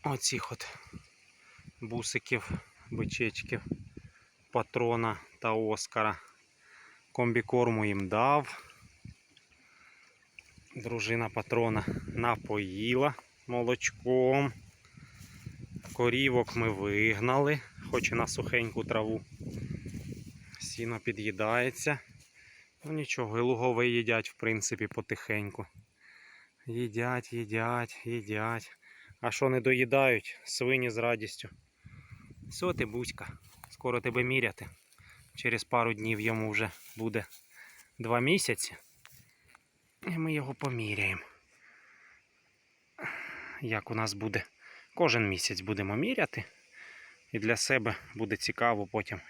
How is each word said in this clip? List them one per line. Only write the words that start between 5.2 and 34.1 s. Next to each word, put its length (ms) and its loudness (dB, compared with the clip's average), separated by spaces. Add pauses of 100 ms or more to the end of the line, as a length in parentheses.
та 140 0
Оскара. 680 0 (920)
Комбікорму 760 4
їм 220 0
дав. 560 4 (2000)
Дружина 540 -2
Патрона 560 2 (220)
напоїла 1040 0 (340)
молочком. 1040 2 (1400)
Корівок 580 4
ми 140 2
вигнали, 880 2 (320)
хоч 200 2
і 40 -2
на 120 2
сухеньку 560 -2
траву. 380 -2 (1400)
Сіно 400 -6
під'їдається. 1000 0 (840)
Ну 100 -6
нічого, 440 -2
і 40 2
лугове 460 4
їдять, 420 2
в 40 -16
принципі, 540 -2
потихеньку. 800 -6 (1000)
Їдять, 680 -2
їдять, 720 -2
їдять. 680 -2 (500)
А 100 2
що 180 2
не 120 2
доїдають, 840 4
свині 460 0
з 80 -4
радістю. 520 -2 (1000)
Все, 240 -2
ти, 120 0
Буська, 520 -8 (320)
скоро 320 -2
тебе 220 2